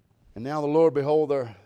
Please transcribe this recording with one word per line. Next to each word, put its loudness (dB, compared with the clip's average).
"And -12
now -6
the -2
Lord, 4
behold, 0
their -4